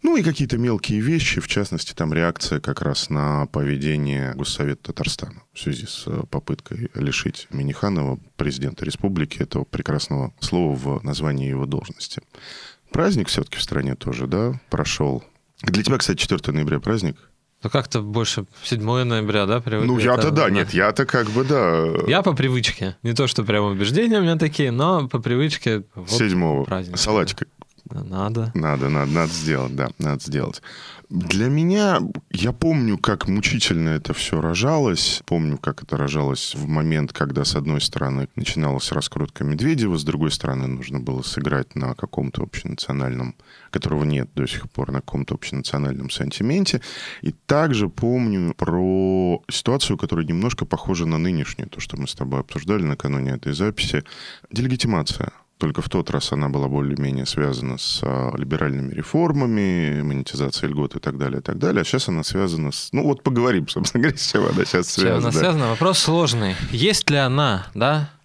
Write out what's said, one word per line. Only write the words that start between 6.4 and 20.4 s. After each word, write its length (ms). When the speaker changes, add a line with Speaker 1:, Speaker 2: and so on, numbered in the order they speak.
Speaker 1:
лишить 560
Минниханова, 680
президента 480
республики, 600
этого 200
прекрасного 760
слова 360
в 40
названии 460
его 180
должности. 560
Праздник 360
всё-таки 300
в 40
стране 320
тоже, 320
да, 340
прошёл. 520
Для 220
тебя, 160
кстати, 180
четвёртое 380
ноября 240
праздник? 380
Speaker 2:
Ну, 80
как-то 320
больше 440
седьмое 400
ноября, 420
да, 160
привыкли? 260
Speaker 1:
Ну, 120
я-то 300
Speaker 2:
Это, 20
Speaker 1:
да, 140